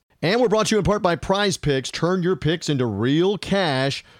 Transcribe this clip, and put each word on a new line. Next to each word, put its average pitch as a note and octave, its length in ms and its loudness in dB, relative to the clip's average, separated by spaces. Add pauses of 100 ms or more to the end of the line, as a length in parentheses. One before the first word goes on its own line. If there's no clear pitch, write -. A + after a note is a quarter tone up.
(220)
And F#3+ 160 0
we're B3 100 4
brought G#3+ 180 2
to - 80 0
you G#3+ 40 4
in F#3 60 0
part G#3 180 0
by F3 140 2
Prize G3 400 0
Picks. C3+ 340 -2
Turn F3+ 320 -2
your F3+ 140 0
picks E3 320 -2
into C3+ 160 0
real C#3 540 0
cash C#3 640 -2 (160)